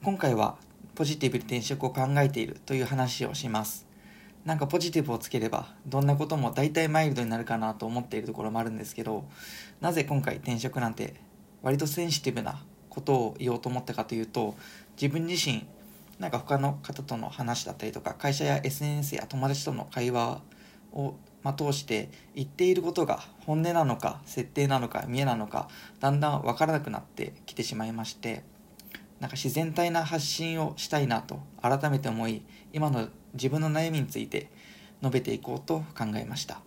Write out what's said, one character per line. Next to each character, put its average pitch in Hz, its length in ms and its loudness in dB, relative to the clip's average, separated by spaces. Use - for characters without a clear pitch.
今 196 120 2
回 135 200 4
は 107 220 2
ポ 160 100 0
ジ 151 140 0
テ 135 80 2
ィ 123 60 6
ブ 123 60 2
に 113 40 -2
転 123 180 -2
職 139 220 -4
を 127 80 0
考 135 120 0
え 139 100 8
て 139 100 0
い 113 80 0
る - 200 -10
と 139 80 -2
い 131 80 2
う - 20 2
話 127 420 0
を - 80 -4
し 127 140 -4
ま 110 160 0
す。 - 240 -8
な 160 100 0
ん 156 40 0
か 139 100 0
ポ 170 100 2
ジ 165 140 0
テ 160 80 4
ィ - 20 2
ブ 123 100 0
を 113 60 0
つ - 100 -8
け 123 120 0
れ 110 80 0
ば - 260 -4
ど 131 120 2
ん 143 60 6
な 143 80 8
こ 143 140 2
と 160 80 0
も 117 160 2
大 147 200 2
体 160 140 2
マ 156 160 4
イ 156 60 4
ル 139 80 2
ド 120 80 0
に 113 60 -2
な 113 60 0
る 117 80 -2
か 113 140 0
な 110 160 0
と 110 100 -8
思 117 160 -2
っ 120 60 -6
て - 100 -6
い 110 40 0
る 104 80 -8
と 110 40 -6
こ 110 120 -6
ろ 110 80 -2
も 117 80 0
あ - 20 0
る 113 80 -2
ん 110 80 -6
で 107 60 -6
す - 100 -10
け 113 80 -6
ど、 110 220 -2
な 170 120 2
ぜ 151 120 2
今 143 180 2
回 - 140 -2
転 120 240 -2
職 127 180 -2
な 120 100 2
ん 110 60 -2
て 110 220 -6
割 135 160 2
と 151 120 0
セ 170 160 -2
ン 165 80 0
シ - 100 0
テ 135 80 0
ィ - 20 -4
ブ 123 120 -4
な - 180 -6
こ - 100 -8
と 143 140 4
を 113 260 2
言 123 140 2
お - 20 0
う 117 40 -4
と - 80 -4
思 123 120 -2
っ - 40 -12
た - 80 -6
か 110 120 -2
と - 100 -4
い 113 60 0
う 110 60 -2
と、 107 280 0
自 143 100 2
分 165 140 0
自 165 240 0
身、 110 160 -2
な 92 80 -4
ん - 20 -4
か 123 80 0
他 139 200 2
の 139 220 2
方 139 220 -8
と 127 140 -4
の 113 120 -4
話 120 360 -2
だ - 80 -8
っ - 40 -8
た - 100 -6
り - 40 -2
と - 100 -8
か、 - 140 -4
会 143 200 2
社 147 100 0
や 143 180 4
エ 143 80 0
ス 147 140 -4
エ 147 100 0
ヌ 147 60 2
エ - 20 2
ス 143 140 -2
や - 100 -6
友 135 220 0
達 139 160 0
と 139 100 -2
の 113 160 -6
会 123 220 0
話 120 300 0
を、 139 240 -4
ま 139 80 -2
あ、 139 40 0
通 143 200 2
し - 100 -4
て 107 240 -2
言 135 120 -4
っ - 20 -14
て - 160 2
い 185 100 8
る 185 60 4
こ 170 120 0
と 349 120 4
が - 180 0
本 156 160 2
音 170 140 4
な 165 100 8
の 120 140 2
か、 - 260 -2
設 - 240 -6
定 143 180 2
な 135 120 4
の 120 100 0
か、 - 180 -4
見 123 140 0
え 139 60 4
な 120 100 4
の 107 100 -2
か、 - 220 -4
だ 135 80 4
ん 143 100 6
だ 147 200 4
ん - 40 -2
分 117 120 2
か 156 100 4
ら 160 80 4
な 151 80 4
く 151 80 -6
な 107 120 -4
っ - 20 -16
て - 320 -8
き - 100 -14
て 120 80 -4
し - 120 -4
ま 110 120 -2
い 113 60 -4
ま 113 140 -4
し - 80 -10
て、 - 300 -6
な - 60 -4
ん 139 40 -4
か 135 60 -8
自 135 140 0
然 160 240 0
体 170 160 4
な 165 160 2
発 151 180 0
信 160 380 0
を 156 140 0
し - 120 -6
た 151 120 2
い 135 60 4
な 113 140 2
と - 200 -8
改 139 300 4
め 139 80 2
て 139 100 -2
思 113 200 0
い、 110 180 -4
今 156 160 2
の 117 200 0
自 127 160 0
分 156 100 2
の 156 100 2
悩 160 200 2
み 160 100 2
に 123 60 0
つ - 120 -6
い 113 100 -4
て - 220 -4
述 131 100 2
べ 127 80 4
て 120 140 -2
い 110 40 -4
こ 123 180 -6
う 135 40 -4
と 160 200 0
考 120 60 0
え 110 80 -2
ま 117 100 -8
し - 120 -6
た。 - 200 -12